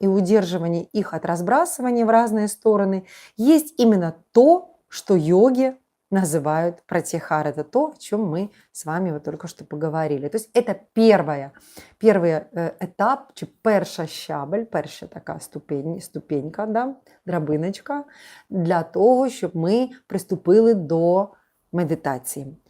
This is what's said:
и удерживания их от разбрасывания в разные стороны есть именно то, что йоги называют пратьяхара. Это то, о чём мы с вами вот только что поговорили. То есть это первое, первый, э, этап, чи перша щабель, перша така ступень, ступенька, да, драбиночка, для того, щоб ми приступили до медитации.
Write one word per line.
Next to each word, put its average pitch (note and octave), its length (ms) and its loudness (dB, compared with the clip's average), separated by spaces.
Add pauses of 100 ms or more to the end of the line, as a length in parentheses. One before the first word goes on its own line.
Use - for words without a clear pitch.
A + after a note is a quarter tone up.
и G3 60 2
удерживания F3+ 760 2
их - 300 -6
от D#3+ 120 -8
разбрасывания A#3 800 0
в A3 40 2
разные A3 400 2
стороны G3 560 0 (320)
есть D4+ 400 4
именно G3 380 4 (180)
то, D#4+ 440 4 (120)
что - 260 -2
йоги B3 600 2 (360)
называют E3 760 -2
пратьяхара. D#3+ 640 -4
Это D3 140 -6
то, C#4+ 260 -2
о D4+ 100 -16
чём G#3 260 -6
мы F3+ 240 -6 (220)
с - 120 -18
вами E3+ 280 -4
вот D3 120 -8
только D#3 240 -10
что - 160 -20
поговорили. D3+ 640 -6
То F3+ 100 -6
есть A3 180 -12
это A#3 200 0 (180)
первое, D#3 600 2 (460)
первый, G3 320 4
э, E3 480 -4
этап, A3 560 -4
чи - 100 -14
перша F3+ 640 -2
щабель, D#3 580 -8
перша D3 420 -8
така - 320 -14
ступень, D3+ 640 -10
ступенька, D#3 640 -8
да, A#3+ 300 -4 (300)
драбиночка, F3 800 -4 (440)
для F3 340 0
того, B3 460 2
щоб - 260 -8
ми G#3+ 360 0 (160)
приступили G3 640 2
до F3 640 0 (360)
медитации. D3 840 -4 (120)